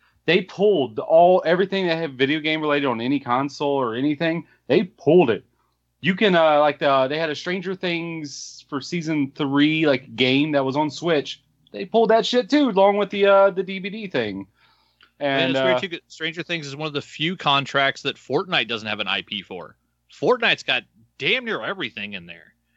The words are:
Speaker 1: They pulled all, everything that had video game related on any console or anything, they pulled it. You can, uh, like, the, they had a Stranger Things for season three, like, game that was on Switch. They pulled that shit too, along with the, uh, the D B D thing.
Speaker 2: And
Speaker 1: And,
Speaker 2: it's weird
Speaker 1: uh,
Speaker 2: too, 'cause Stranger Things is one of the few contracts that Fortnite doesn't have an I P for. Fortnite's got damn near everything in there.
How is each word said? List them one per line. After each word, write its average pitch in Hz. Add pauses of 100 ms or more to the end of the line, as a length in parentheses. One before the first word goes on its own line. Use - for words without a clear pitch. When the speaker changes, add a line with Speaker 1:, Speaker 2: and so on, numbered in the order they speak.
(260)
Speaker 1:
They 180
pulled 170
all, 175
everything 190
that 165
had 151
video 135
game 156
related 147
on 113
any 135
console 139
or 120
anything, 151 (200)
they 165
pulled 165
it. 101 (540)
You 185
can, 190
uh, 156
like, 147
the, 139
they 147
had 165
a 147
Stranger 180
Things 165
for 139
season 151
three, 151
like, 127
game 131
that 139
was 131
on 151
Switch. 151 (300)
They 202
pulled 220
that 226
shit 247
too, 285
along 196
with 202
the, 202
uh, 196
the 185
D 190
B 196
D 214
thing. 104 (720)
Speaker 2:
And 139
Speaker 1:
And, 131
Speaker 2:
it's 135
weird 127
Speaker 1:
uh, -
Speaker 2:
too, 185
'cause 165
Stranger 160
Things 165
is 139
one 151
of 147
the 143
few 165
contracts 139
that 135
Fortnite 151
doesn't 110
have 104
an 101
I 98
P 101
for. 87 (360)
Fortnite's 220
got 127 (340)
damn 220
near 196
everything 113
in 90
there. 85 (240)